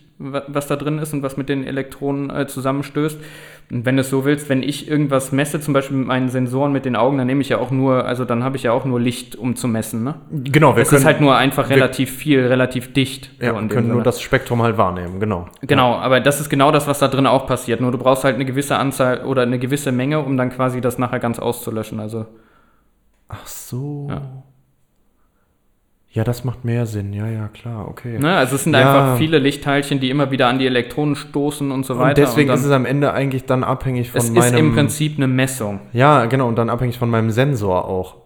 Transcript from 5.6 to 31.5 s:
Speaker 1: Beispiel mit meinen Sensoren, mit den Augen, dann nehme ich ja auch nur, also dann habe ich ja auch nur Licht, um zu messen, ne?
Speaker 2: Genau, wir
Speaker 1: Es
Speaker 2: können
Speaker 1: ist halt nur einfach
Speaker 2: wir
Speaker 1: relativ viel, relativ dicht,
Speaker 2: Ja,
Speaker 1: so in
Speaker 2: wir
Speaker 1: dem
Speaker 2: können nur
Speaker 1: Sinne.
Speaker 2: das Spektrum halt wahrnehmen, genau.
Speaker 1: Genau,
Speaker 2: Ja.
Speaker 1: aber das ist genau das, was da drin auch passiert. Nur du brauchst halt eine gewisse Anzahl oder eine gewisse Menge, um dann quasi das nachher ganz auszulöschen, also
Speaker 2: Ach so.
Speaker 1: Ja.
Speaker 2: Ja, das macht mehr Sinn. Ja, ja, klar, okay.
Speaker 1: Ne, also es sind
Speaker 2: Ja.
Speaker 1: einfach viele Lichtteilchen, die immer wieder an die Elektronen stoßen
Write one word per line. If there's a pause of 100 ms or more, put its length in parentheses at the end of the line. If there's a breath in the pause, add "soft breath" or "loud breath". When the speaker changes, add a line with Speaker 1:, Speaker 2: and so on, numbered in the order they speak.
Speaker 1:
Beispiel
mit
meinen
Sensoren,
mit
den
Augen,
dann
nehme
ich
ja
auch
nur,
also
dann
habe
ich
ja
auch
nur
Licht,
um
zu
messen,
ne? (160)
Speaker 2:
Genau,
wir
Speaker 1:
Es
Speaker 2:
können
Speaker 1:
ist
halt
nur
einfach
Speaker 2:
wir
Speaker 1:
relativ
viel,
relativ
dicht, (120)
Speaker 2:
Ja,
Speaker 1:
so
in
Speaker 2:
wir
Speaker 1:
dem
Speaker 2:
können
nur
Speaker 1:
Sinne.
Speaker 2:
das
Spektrum
halt
wahrnehmen,
genau. (140)
Speaker 1:
Genau,
Speaker 2:
Ja.
Speaker 1:
aber
das
ist
genau
das,
was
da
drin
auch
passiert.
Nur
du
brauchst
halt
eine
gewisse
Anzahl
oder
eine
gewisse
Menge,
um
dann
quasi
das
nachher
ganz
auszulöschen,
also (1040 soft breath)
Speaker 2:
Ach
so.
Speaker 1:
Ja. (1900)
Speaker 2:
Ja,
das
macht
mehr
Sinn.
Ja,
ja,
klar,
okay.
Speaker 1:
Ne,
also
es
sind
Speaker 2:
Ja.
Speaker 1:
einfach
viele
Lichtteilchen,
die
immer
wieder
an
die
Elektronen
stoßen